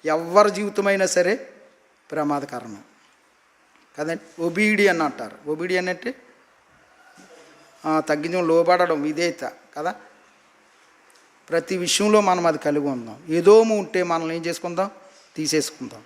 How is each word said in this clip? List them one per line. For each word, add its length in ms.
ఎవరి 460
జీవితమైనా 540
సరే 280
ప్రమాదకరమే 720
కదండి. 440
ఒబీడియన్ 600
అంటారు. 480
ఒబీడియన్ 400
అంటే, 260
ఆ, 140
తగ్గించడం, 480
లోబడడం, 540
విధేయత 420
కదా. 180
ప్రతి 280
విషయంలో 440
మనం 260
అది 100
కలిగి 300
ఉందాం. 300
ఎదోము 480
ఉంటే 260
మనల్ని 320
ఏం 100
చేసుకుందాం? 440
తీసేసుకుందాం. 720